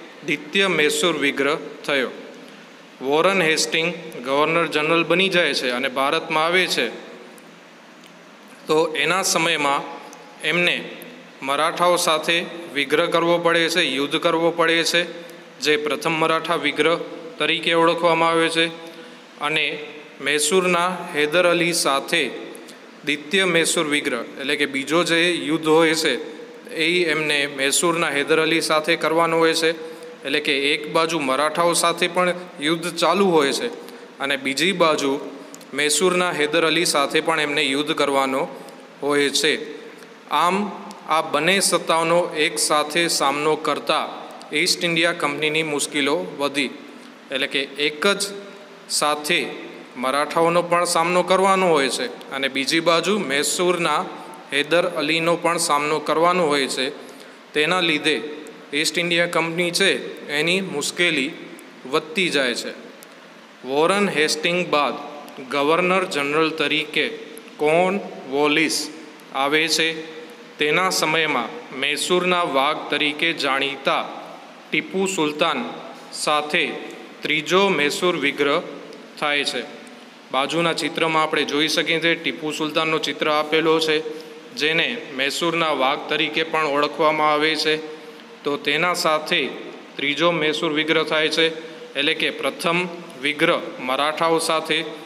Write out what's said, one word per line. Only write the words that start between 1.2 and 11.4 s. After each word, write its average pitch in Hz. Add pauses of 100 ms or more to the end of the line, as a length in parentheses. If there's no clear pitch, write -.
થયો. 131 (880)
વોરન 165
હેસ્ટિંગ 160 (380)
ગવર્નર 156
જનરલ 151
બની 180
જાય 156
છે 127
અને 123
ભારતમાં 156
આવે 180
છે, 143 (1800)
તો 156 (260)
એના 175
સમયમાં 160 (680)
એમને 170 (640)